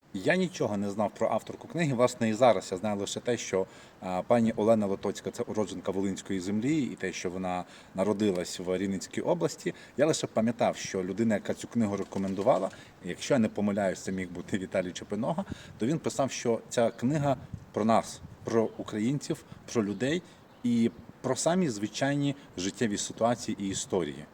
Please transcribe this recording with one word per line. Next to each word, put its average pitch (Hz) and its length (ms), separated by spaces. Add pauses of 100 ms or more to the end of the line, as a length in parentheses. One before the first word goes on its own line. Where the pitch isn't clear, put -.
(160)
Я 117 200
нічого 147 420
не 101 120
знав 101 220
про - 180
авторку - 380
книги. 156 260
Власне, 117 360
і 107 40
зараз 107 380
я 95 60
знаю 104 220
лише 101 200
те, 120 180
що, 95 280 (360)
а, 92 200
пані 113 340
Олена 107 300
Лотоцька — 98 460
це - 120
уродженка 95 480
Волинської 95 480
землі, 107 440
і - 120
те, 90 180
що - 160
вона 90 340 (320)
народилась 98 640
в 92 180
Рівненській 98 440
області. 170 520 (240)
Я 139 80
лише 151 220
пам'ятав, 110 480
що - 280
людина, 101 320
яка 98 180
цю - 140
книгу 104 300
рекомендувала, 95 720 (360)
якщо - 280
я 135 60
не 110 100
помиляюсь, 101 540
це 101 80
міг 92 180
бути 87 280
Віталій 92 340
Чепинога, 135 540 (320)
то 107 80
він 151 140
писав, 127 320
що 113 280 (100)
ця 117 220
книга 143 460 (340)
про 104 140
нас, 110 360 (220)
про 110 340
українців, 135 680 (300)
про 117 100
людей 120 380 (420)
і 117 280 (300)
про 127 140
самі 175 340
звичайні 139 680 (220)
життєві 101 400
ситуації 113 640
і 101 80
історії. 78 680